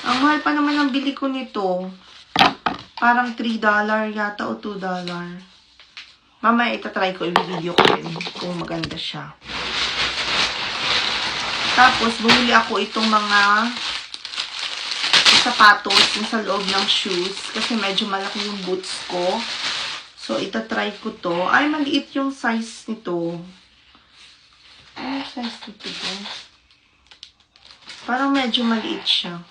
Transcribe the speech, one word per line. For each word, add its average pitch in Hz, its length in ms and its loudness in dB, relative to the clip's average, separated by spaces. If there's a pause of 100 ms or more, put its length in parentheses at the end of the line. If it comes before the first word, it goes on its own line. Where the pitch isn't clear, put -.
Ang 254 180 2
mahal 302 200 6
pa 302 120 0
naman 294 200 2
ang 285 160 2
bili 269 240 0
ko 269 160 -2
nito. 190 600 -2 (1080)
Parang 240 400 4
three 226 200 -2
dollar 214 520 2
yata 214 360 -4
o 220 120 -4
two 202 200 -8
dollar. 180 480 -6 (1160)
Mamaya 233 320 4
itatry 196 400 -2
ko, 180 80 -4
i-video 170 480 0
ko - 120 4 (120)
rin 160 140 -8 (260)
kung 180 240 -6
maganda 165 380 -6
siya. 151 340 -10 (2500)
Tapos, 233 460 4
bumili 240 320 6
ako 220 320 4
itong 220 240 0
mga 208 340 4 (2000)
sapatos 208 560 6 (160)
yung 214 120 -2
sa 226 120 0
loob 190 240 -2
ng 196 240 0
shoes 185 640 -2
kasi 226 240 -2
medyo 196 320 0
malaki 196 360 -4
yung 202 200 -6
boots 185 440 -4
ko. 180 320 0 (720)
So, - 260 -4
itatry 208 540 -4 (100)
ko 220 160 -4
to. 175 280 0
Ay, 285 200 4
maliit 294 480 0
yung 277 160 -2
size 226 560 -4
nito. 175 480 -4 (1600)
Ano 262 120 -8 (120)
yung - 80 -10
size 233 300 -8 (100)
nito, 202 220 -14
guys? 190 580 -10 (1600)
Parang 269 240 2
medyo 247 320 2
maliit 226 400 0
siya. 180 320 0 (140)